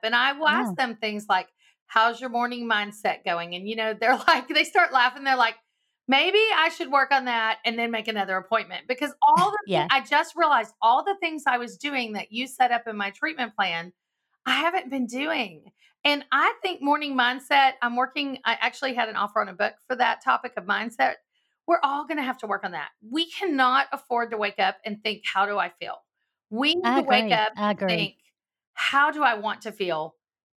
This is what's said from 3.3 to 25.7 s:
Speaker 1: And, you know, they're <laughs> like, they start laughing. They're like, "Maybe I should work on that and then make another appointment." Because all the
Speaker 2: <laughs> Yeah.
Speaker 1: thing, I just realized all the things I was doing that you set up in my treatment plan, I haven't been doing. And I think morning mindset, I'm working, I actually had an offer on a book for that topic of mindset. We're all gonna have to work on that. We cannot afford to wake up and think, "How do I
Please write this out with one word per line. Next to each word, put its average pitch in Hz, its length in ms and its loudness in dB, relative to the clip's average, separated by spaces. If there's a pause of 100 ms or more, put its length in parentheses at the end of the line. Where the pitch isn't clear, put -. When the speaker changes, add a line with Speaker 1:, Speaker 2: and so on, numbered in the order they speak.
Speaker 1:
And, 190 120 -10
you 220 60 -4
know, 220 200 -2
they're 233 220 2
<laughs> 262 120 -2
like, 262 200 2
they 302 160 2
start 339 280 2
laughing. 254 320 2
They're 269 120 2
like, 226 200 2 (500)
"Maybe 320 320 4 (180)
I 320 120 4
should 330 240 -6
work 269 180 4
on 262 140 4
that 226 400 0
and 233 140 -2
then 233 120 -2
make 220 180 -4
another 190 280 -2
appointment." 190 500 -4
Because 254 260 -4 (100)
all 359 280 6
the 415 120 -4
Speaker 2:
<laughs> - 40 -20
Yeah. 170 240 2
Speaker 1:
thing, 262 120 4
I - 0 -
just 311 340 0
realized 277 440 2
all 240 220 4
the 392 180 -2
things 320 260 -4
I 247 120 2
was 220 180 -10
doing 254 360 -6
that 190 200 -8
you 247 140 -6
set 254 240 2
up 233 160 -2
in 214 100 -8
my 202 140 -4
treatment 277 460 -6
plan, 175 360 -4 (540)
I 254 140 0
haven't 339 300 -2
been 262 160 -2
doing. 247 640 -6 (320)
And 285 280 2
I 339 300 2
think 359 200 -6
morning 285 340 0
mindset, 262 640 2
I'm 240 140 -2
working, 262 480 -2
I - 160 0
actually 247 340 -2
had 233 140 0
an 208 80 -8
offer 208 240 0
on 202 80 -2
a 185 60 -14
book 208 200 -2 (140)
for 254 80 -4
that 233 260 0
topic 247 340 0
of 180 80 -8
mindset. 220 520 -2 (500)
We're 339 160 4
all 285 240 0
gonna 302 160 -4
have 247 160 -4
to 220 80 -10
work 202 180 -4
on 180 80 -8
that. 151 180 -10 (120)
We 311 280 -4
cannot 269 640 2
afford 233 380 -4
to 226 60 -6
wake 208 240 -2
up 196 240 0
and 208 180 -10
think, 214 240 -6
"How 196 200 0
do 208 120 -2
I 175 120 -2